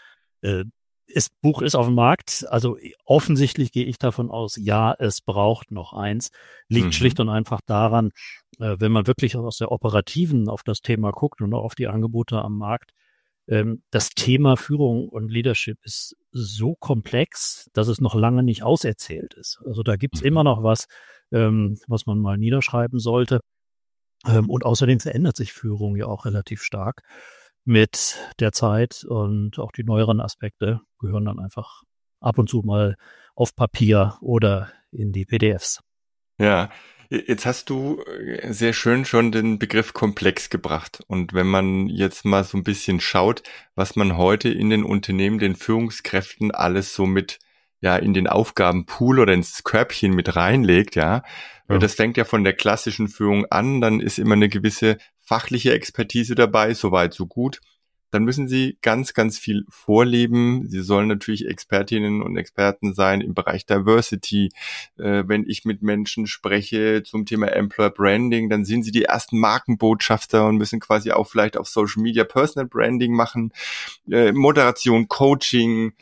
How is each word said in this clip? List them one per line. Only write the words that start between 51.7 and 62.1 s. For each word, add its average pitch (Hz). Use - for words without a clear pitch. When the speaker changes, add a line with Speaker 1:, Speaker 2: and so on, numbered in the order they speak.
Speaker 2:
das 101
fängt 117
ja 117
von 107
der 95
klassischen 107
Führung 101
an, 123
dann 110
ist -
immer 107
eine 104
gewisse 104
fachliche 120
Expertise 117
dabei, 110
so 107
weit, 87
so 92
gut. 123
Dann 107
müssen 131
sie 131
ganz, 120
ganz 110
viel 104
vorleben. 120
Sie 95
sollen 101
natürlich 107
Expertinnen 104